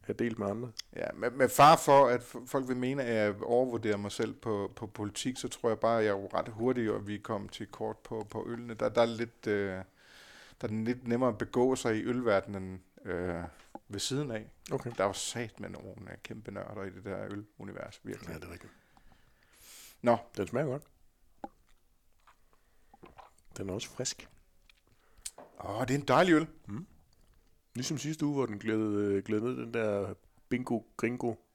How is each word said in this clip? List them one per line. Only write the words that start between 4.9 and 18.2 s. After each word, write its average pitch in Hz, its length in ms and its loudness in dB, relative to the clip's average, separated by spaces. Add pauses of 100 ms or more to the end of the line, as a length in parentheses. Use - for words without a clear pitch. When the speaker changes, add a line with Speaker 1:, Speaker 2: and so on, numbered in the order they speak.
Speaker 2:
så 127 100 -8
tror 117 220 -2
jeg 110 100 0
bare, 113 200 4
at 110 60 4
jeg 104 60 4
er 98 80 0
jo 98 140 -8
ret - 160 0
hurtig, 117 420 0
og 104 160 -4
vi 104 100 -6
kom 101 320 -6
til - 180 -12
kort 107 300 -8
på, 110 320 -8
på - 200 -6
ølene. 117 240 -8
Der, 113 160 0
der 113 120 4
er 117 40 8
lidt, 117 420 -6
øh, 101 220 0
der 92 140 -6 (800)
er 123 40 -4
den 110 160 -4
lidt 123 240 -2
nemmere 120 220 2
at 107 80 -2
begå 131 380 2
sig 113 220 0
i 104 60 -2
ølverdenen, 98 760 0 (240)
øh, 87 300 -2 (520)
ved 101 120 -8
siden 135 320 -2
af. 110 140 -6 (260)
Speaker 1:
Okay. 131 260 -4
Speaker 2:
Der 95 60 4
er 101 40 4
jo 98 60 0
sat - 460 -6
med 95 100 -10
nogle, 95 220 -12 (100)
øh, - 220 -14
kæmpe 107 280 -12
nørder 101 320 -10
i 98 60 -8
det 95 160 -16
der 98 260 -6
ølunivers, 101 720 -12
virkelig. 104 260 -12